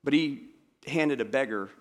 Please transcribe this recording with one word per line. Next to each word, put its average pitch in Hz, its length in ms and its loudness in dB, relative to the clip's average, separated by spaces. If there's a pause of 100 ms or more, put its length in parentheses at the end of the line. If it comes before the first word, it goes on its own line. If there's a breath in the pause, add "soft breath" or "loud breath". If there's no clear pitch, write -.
But 139 80 2
he 147 380 0 (360)
handed 147 340 0
a 110 40 -2
beggar 107 460 -2 (100)